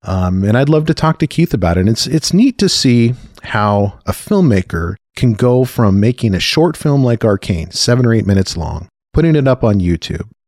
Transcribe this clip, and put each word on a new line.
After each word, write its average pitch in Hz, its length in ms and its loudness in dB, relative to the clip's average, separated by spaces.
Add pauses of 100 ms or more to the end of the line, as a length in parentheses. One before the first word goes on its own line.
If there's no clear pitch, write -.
Um, 92 400 -2
and 107 140 2
I'd 139 120 2
love 156 180 2
to 160 60 0
talk 160 260 0
to 156 80 0
Keith - 260 -2
about 87 240 0
it. 92 40 2
And 98 80 2
it's, - 180 -2
it's 151 260 -2
neat 240 240 2
to 202 100 0
see 120 460 2 (300)
how 104 640 0
a 107 60 -4
filmmaker 101 840 0 (200)
can 123 180 0
go 123 300 2
from 104 360 2
making 113 340 0
a 90 60 -2
short 160 360 0
film 143 280 0
like 117 200 0
Arcane, 95 480 -2
seven 123 340 0
or 113 80 2
eight 107 120 0
minutes 95 320 0
long, 82 300 -8 (260)
putting 160 220 2
it 139 120 2
up 127 160 0
on 104 160 2
YouTube. - 480 -4 (200)